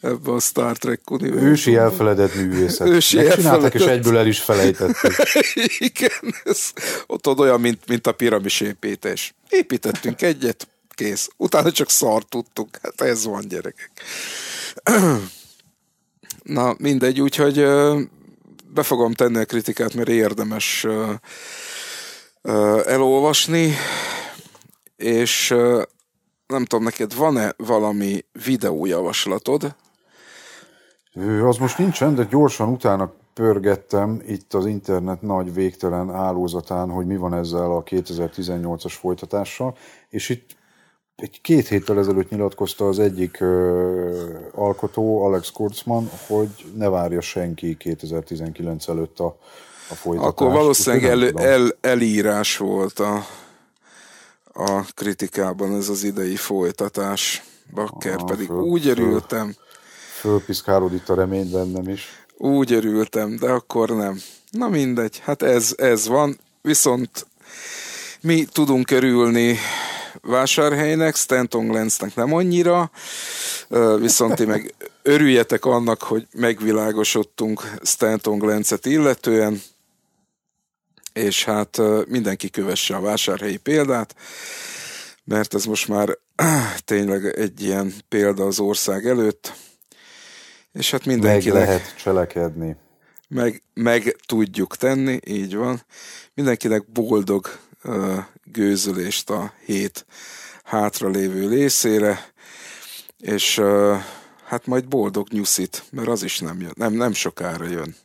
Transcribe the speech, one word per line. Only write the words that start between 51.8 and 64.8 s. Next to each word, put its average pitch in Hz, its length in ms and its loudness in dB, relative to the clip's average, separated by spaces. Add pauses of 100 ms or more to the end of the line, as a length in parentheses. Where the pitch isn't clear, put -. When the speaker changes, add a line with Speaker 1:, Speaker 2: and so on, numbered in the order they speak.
Speaker 1:
elírás 107 640 2
volt 98 420 -2
a, 104 280 -2 (1300)
a 98 280 0 (140)
kritikában 98 840 -4
ez 101 120 -4
az 98 160 -4
idei 98 320 -2
folytatás. 98 1040 -4 (320)
Bakker, 104 440 -6
Speaker 2:
Ah, 87 60 -6
Speaker 1:
pedig - 220 -4
Speaker 2:
föl-, - 160 -6
Speaker 1:
úgy 170 200 0
Speaker 2:
föl-, 143 80 4
Speaker 1:
örültem. 110 640 0 (640)
Speaker 2:
fölpiszkálódik 95 880 0
a 92 60 2
remény 95 360 -2
bennem 92 380 -4
is. 98 180 -8 (300)
Speaker 1:
Úgy 139 360 2
örültem, 110 640 0
de 120 140 -2
akkor 117 400 0
nem. 101 300 -2 (300)
Na 233 180 -4
mindegy, 127 560 0